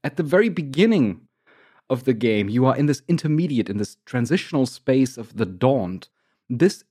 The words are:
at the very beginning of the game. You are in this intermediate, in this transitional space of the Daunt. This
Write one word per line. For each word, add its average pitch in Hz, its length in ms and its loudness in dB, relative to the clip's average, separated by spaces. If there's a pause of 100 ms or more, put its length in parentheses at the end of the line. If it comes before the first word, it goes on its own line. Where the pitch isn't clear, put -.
at - 140 -6
the 175 60 0
very 185 260 2
beginning 156 720 0 (680)
of 127 140 -4
the 131 100 2
game. 104 360 0
You 127 160 2
are 131 100 4
in 147 100 0
this 143 220 0
intermediate, 156 640 -2
in 101 80 -4
this 104 280 -6
transitional 131 600 -2
space 131 520 -2
of 107 200 -16
the 110 80 0
Daunt. 92 640 -2 (400)
This 156 420 0